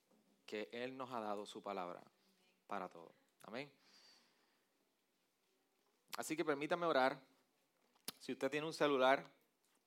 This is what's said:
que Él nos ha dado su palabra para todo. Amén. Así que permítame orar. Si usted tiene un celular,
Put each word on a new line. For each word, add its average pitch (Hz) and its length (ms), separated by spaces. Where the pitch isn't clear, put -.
que 107 260
Él 123 240
nos 131 140
ha 123 100
dado 104 280
su 104 160
palabra 95 400
para 95 200
todo. 85 240
Amén. 135 300
Así 156 220
que 160 80
permítame 151 400
orar. 135 340
Si - 120
usted 135 200
tiene 151 160
un 160 60
celular, 139 540